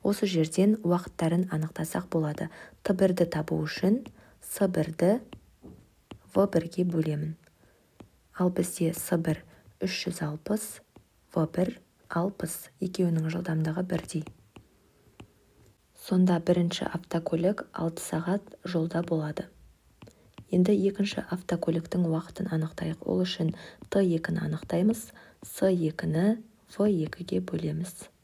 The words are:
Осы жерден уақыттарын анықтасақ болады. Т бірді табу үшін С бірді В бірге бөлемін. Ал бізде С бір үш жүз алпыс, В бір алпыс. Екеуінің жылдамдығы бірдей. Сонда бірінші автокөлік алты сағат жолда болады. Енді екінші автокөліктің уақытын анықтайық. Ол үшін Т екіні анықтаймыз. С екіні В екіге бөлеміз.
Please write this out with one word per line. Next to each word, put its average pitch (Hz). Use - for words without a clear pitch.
Осы 202
жерден 185
уақыттарын 175
анықтасақ 160
болады. 156
Т 202
бірді 185
табу 160
үшін 202
С -
бірді 180
В 196
бірге 175
бөлемін. 156
Ал 180
бізде 180
С -
бір -
үш 185
жүз 175
алпыс, 156
В 165
бір 208
алпыс. -
Екеуінің 170
жылдамдығы 165
бірдей. 160
Сонда 185
бірінші 175
автокөлік 170
алты 165
сағат 175
жолда 170
болады. 156
Енді 185
екінші 196
автокөліктің 175
уақытын 165
анықтайық. 160
Ол 180
үшін 165
Т 196
екіні 165
анықтаймыз. 175
С -
екіні 175
В 202
екіге 180
бөлеміз. 165